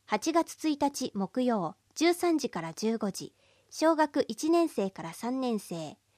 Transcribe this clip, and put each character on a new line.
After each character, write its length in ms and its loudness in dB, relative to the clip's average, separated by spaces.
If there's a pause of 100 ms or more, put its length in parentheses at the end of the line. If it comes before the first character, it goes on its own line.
八 260 -2
月 380 0
一 120 0
日 320 -2
木 300 -2
曜、 320 0 (200)
十 180 4
三 240 2
時 120 -2
か 120 -6
ら 120 -8
十 240 -2
五 140 -2
時、 220 -12 (360)
小 280 4
学 320 2
一 200 -2
年 200 4
生 200 -2
か 140 -12
ら 100 -10
三 280 -6
年 180 0
生、 380 -8 (200)